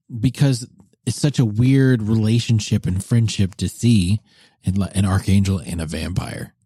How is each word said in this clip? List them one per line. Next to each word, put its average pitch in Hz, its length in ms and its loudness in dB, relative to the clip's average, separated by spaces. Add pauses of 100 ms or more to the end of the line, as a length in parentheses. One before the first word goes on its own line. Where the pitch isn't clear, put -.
(200)
because 127 460 0 (400)
it's - 140 -6
such 147 180 -2
a 131 60 4
weird 127 580 2
relationship 110 840 0
and 92 180 -4
friendship 104 520 0
to 90 120 -4
see 110 520 0 (440)
in, 92 120 -2
like, 98 200 -4
an 98 80 0
Archangel 95 540 2
and 85 220 -8
a 80 60 -4
vampire. 80 680 -8 (120)